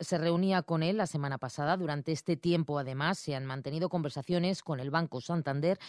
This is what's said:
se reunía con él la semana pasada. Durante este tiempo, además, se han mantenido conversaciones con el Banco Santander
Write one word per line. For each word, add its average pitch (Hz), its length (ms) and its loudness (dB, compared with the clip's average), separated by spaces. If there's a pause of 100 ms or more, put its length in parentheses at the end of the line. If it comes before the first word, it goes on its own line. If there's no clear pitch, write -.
se 175 160 -2
reunía 170 460 2
con 160 200 0
él 180 140 2
la 208 100 2
semana 143 300 -2
pasada. 147 400 -2
Durante 160 360 -2
este 160 240 0
tiempo, 165 420 2
además, 139 400 0
se 147 160 -6
han 131 100 -4
mantenido 139 460 -4
conversaciones 175 720 0
con 143 180 -4
el 135 100 -4
Banco 156 300 0
Santander 160 580 0 (100)